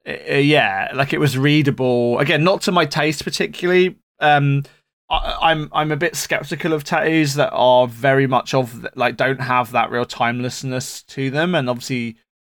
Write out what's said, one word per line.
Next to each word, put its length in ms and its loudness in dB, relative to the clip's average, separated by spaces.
uh, 280 -6
yeah, 580 2
like, 180 -2
it 80 0
was 160 2
readable. 840 2
Again, 240 2
not 200 2
to 100 -2
my 140 2
taste 380 -4
particularly. 720 0
Um, 420 4
I, 320 -2
I'm, 320 0
I'm 180 0
a 40 0
bit 200 -2
skeptical 560 -4
of 120 -2
tattoos 500 0
that 180 2
are 340 4
very 400 2
much 280 -2
of 260 0
th-, 140 -10
like, 220 0
don't 240 0
have 320 -2
that 180 0
real 160 -2
timelessness 1040 -4
to 220 -4
them, 240 0
and 140 0
obviously, 480 -4